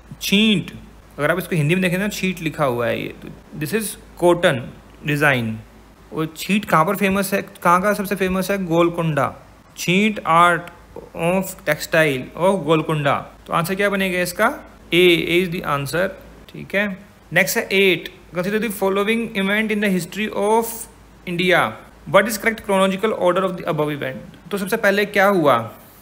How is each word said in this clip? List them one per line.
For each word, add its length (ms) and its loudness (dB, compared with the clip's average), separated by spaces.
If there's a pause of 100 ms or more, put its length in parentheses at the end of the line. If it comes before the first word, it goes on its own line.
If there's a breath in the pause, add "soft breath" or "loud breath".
(220)
छींट, 500 2 (480)
अगर 120 0
आप 60 -4
इसको 180 -6
हिंदी 200 2
में 60 2
देखें 160 0
ना, 100 -2
छींट 340 -4
लिखा 240 -4
हुआ 220 -2
है 140 -2
ये, 200 -10
तो 80 -16 (300)
this 160 -4
is 200 -4 (280)
cotton 360 4 (500)
design। 440 2 (600)
और 240 -6
छींट 280 -2
कहाँ 200 4
पर 100 0
फेमस 380 0
है? 80 0 (220)
कहाँ 180 4
का 120 2
सबसे 220 -4
फेमस 360 0
है? 140 -2
गोलकुंडा। 680 2 (440)
छींट 420 0
art 560 2 (220)
of 520 -2 (160)
textile 560 0 (160)
of 260 2
गोलकुंडा। 520 0 (320)
तो 60 -6
आंसर 220 -2
क्या 140 0
बनेगा 320 -2
इसका? 260 -2 (460)
A, 100 6 (260)
A 120 2
is 120 -2
the 160 -6
answer, 380 -2 (440)
ठीक 240 -10
है। 120 0 (460)
नेक्स्ट 240 0
है 140 -2
एट, 380 2 (260)
consider 260 -2
the 120 -4
following 480 0 (160)
event 340 0
in 120 -2
the 80 2
history 360 -2 (120)
of 320 2 (560)
India। 340 2 (480)
What 200 4
is 80 -6
correct 280 -4
chronological 540 0
order 240 2
of 100 -2
the 200 -10
above 180 -2
event? 600 -10
तो 60 -4
सबसे 200 -4
पहले 280 2
क्या 200 2
हुआ? 320 4 (440 loud breath)